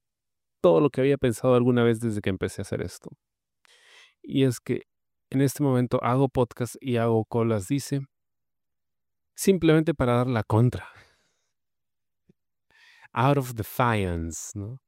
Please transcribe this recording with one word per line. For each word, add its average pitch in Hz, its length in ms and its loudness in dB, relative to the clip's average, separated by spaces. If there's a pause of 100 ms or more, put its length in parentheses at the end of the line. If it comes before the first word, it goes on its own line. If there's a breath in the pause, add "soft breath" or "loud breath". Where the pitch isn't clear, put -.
(600)
todo 170 180 6
lo 151 100 4
que 131 120 -2
había 139 160 2
pensado 127 380 2
alguna 120 280 4
vez 117 160 2
desde 110 220 -4
que - 80 -4
empecé - 320 -4
a - 20 -10
hacer - 180 -6
esto. - 280 -12 (1120 soft breath)
Y - 220 -2
es 131 180 0
que - 220 -6 (460)
en 135 120 0
este 139 220 0
momento 127 400 0
hago 127 260 0
podcast 123 500 -4
y 123 180 -4
hago 113 280 0
Colas 113 420 -2
Dice 139 340 -4 (1300)
simplemente 160 580 2
para 120 220 0
dar 123 120 2
la 113 160 -2
contra. 117 440 2 (2250 soft breath)
Out 139 260 2
of 127 160 -4
defiance, 98 1040 -4
¿no? 107 300 -12